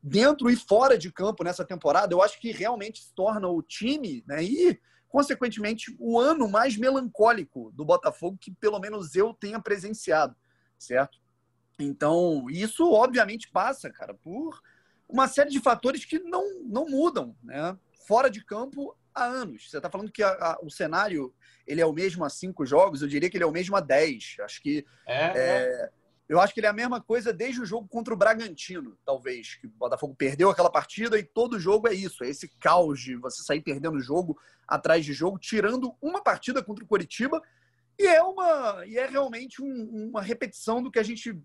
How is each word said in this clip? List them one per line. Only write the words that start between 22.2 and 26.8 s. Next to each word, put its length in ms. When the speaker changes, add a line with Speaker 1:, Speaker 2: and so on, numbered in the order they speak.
Speaker 1:
há 40
cinco 380
jogos, 340
eu 80
diria 220
que 60
ele 80
é 20
o 60
mesmo 240
há 40
dez. 600
Acho 200
que, 240
Speaker 2:
É, 80
Speaker 1:
é, 220
Speaker 2:
é. 540
Speaker 1:
eu 120
acho 140
que 60
ele 60
é 40
a 20
mesma 280